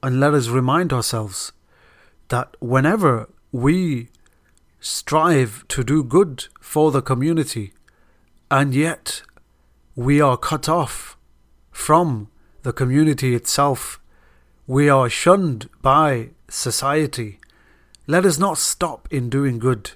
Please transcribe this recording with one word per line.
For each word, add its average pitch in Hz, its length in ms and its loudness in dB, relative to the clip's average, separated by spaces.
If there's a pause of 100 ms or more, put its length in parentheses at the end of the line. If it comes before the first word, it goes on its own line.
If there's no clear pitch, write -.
And 131 160 0
let 147 160 2
us 120 140 0
remind 131 440 0
ourselves 110 580 -6 (760)
that - 320 -4
whenever 131 680 0 (240)
we 139 580 0 (720)
strive 147 880 0
to 131 140 -4
do 143 200 0
good 143 420 0 (160)
for 151 300 0
the 135 100 0
community, 131 720 -2 (800)
and 139 240 2
yet - 480 -4 (720)
we 139 260 2
are 131 160 4
cut - 320 -4
off - 480 -4 (540)
from 151 560 0 (340)
the 123 120 -4
community 135 600 2
itself, - 680 -2 (680)
we 143 220 4
are 135 200 4
shunned 170 600 2 (120)
by 135 480 2 (180)
society, 135 920 -4 (680)
let 175 200 2
us 165 120 2
not 180 220 0
stop - 500 -6
in 123 200 -4
doing 135 280 -2
good. 117 380 -4